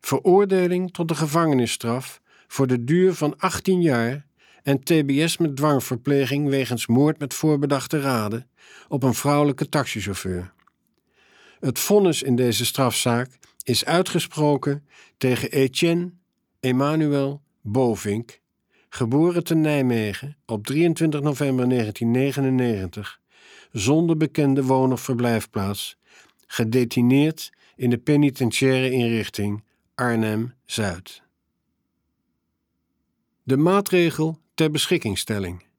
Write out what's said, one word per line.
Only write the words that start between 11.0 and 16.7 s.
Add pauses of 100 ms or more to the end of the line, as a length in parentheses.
Het
vonnis
in
deze
strafzaak (240)
is
uitgesproken (300)
tegen
Etienne (480)
Emmanuel (180)